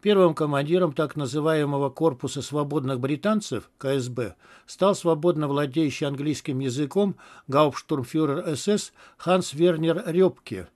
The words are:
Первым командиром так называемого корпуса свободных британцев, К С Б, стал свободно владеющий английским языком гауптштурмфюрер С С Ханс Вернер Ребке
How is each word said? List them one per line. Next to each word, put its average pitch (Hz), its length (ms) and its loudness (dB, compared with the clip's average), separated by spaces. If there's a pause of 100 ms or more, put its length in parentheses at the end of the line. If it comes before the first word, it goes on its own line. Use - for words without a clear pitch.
Первым 190 320 6
командиром 151 580 0
так 147 240 -2
называемого 143 720 0
корпуса 139 540 -2
свободных 143 580 -2
британцев, 143 800 -2
К 139 200 0
С 123 100 -4
Б, 117 280 -6 (300)
стал 185 280 2
свободно 160 540 0
владеющий 143 580 -2
английским 143 540 -4
языком 143 560 -2 (320)
гауптштурмфюрер 147 960 0
С 151 220 -4
С 208 240 0 (240)
Ханс 180 380 0
Вернер 165 520 2
Ребке 160 680 0